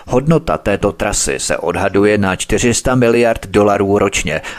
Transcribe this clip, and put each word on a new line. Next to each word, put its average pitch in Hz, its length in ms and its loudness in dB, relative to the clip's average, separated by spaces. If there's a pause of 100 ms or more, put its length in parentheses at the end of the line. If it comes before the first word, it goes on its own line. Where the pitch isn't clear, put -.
Hodnota 143 520 0
této 101 340 0
trasy 101 460 -4
se - 180 -4
odhaduje 98 640 0
na 95 180 0
čtyři 113 380 0
sta - 200 -2
miliard 117 520 2
dolarů 101 520 2
ročně 87 420 -2 (180)